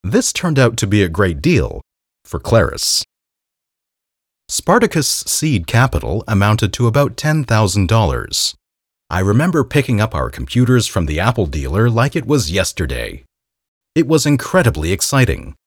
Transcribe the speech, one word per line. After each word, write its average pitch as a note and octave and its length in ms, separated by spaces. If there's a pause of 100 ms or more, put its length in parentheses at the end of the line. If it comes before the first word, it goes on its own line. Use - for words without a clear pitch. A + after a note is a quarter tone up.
This D#3 280
turned D#3+ 260
out A#2+ 200
to - 80
be G2+ 160
a F2 80
great E2+ 320
deal A2 400 (420)
for - 140
Claris. - 680 (1400)
Spartacus' - 760
seed B2+ 400
capital A2+ 640
amounted G#2 460
to A#2+ 120
about B2 300
ten D3+ 260
thousand G#2 460
dollars. E2 680 (560)
I E2+ 80
remember C3 460
picking B2 360
up A2 140
our C2 160
computers B2 560
from F2 200
the D2+ 120
Apple G#2+ 280
dealer D#2 440
like A#2 240
it D#3+ 100
was A2+ 280
yesterday. D2+ 720 (720)
It D3+ 100
was D3+ 200
incredibly G2+ 680
exciting. A2 640 (100)